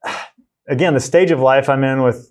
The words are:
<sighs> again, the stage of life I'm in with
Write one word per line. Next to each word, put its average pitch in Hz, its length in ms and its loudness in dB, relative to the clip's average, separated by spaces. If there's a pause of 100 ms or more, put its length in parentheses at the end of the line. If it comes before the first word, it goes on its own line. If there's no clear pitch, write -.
<sighs> - 680 -16
again, 147 240 0
the 135 60 0
stage 175 320 2
of 143 80 0
life 135 300 2
I'm 135 160 0
in 135 180 -2
with 120 280 -2